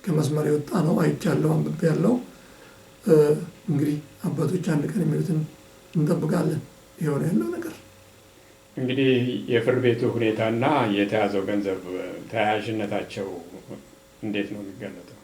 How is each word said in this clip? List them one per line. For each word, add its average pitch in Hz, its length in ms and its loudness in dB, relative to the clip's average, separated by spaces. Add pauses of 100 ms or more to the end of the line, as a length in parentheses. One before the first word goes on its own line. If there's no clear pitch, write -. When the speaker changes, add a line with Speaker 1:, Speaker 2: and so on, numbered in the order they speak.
Speaker 1:
ከመስመር 151 460 0
የወጣ 151 240 0 (120)
ነው። 151 160 2
አይቻለሁ፣ 151 540 2
አንብቤያለሁ። 156 640 2 (880)
እ፣ 175 100 8 (500)
እንግዲህ 151 320 0 (260)
አባቶች 165 440 -2
አንድ 147 200 2
ቀን 196 140 -2
የሚሉትን 156 380 0 (560)
እንጠብቃለን። 156 680 0 (360)
የሆነ 147 260 0
ያለው 220 240 0
ነገር - 260 -8 (1000)
Speaker 2:
እንግዲህ 131 320 2 (380)
የፍርድ 123 340 2
ቤቱ 117 280 2
ሁኔታና 113 560 0 (260)
የተያዘው 101 520 0
ገንዘብ 98 360 -2 (480)
ተያያዥነታቸው 107 1040 -2 (920)
እንዴት 104 260 -4
ነው 104 120 -10
የሚገለጠው? 98 640 -14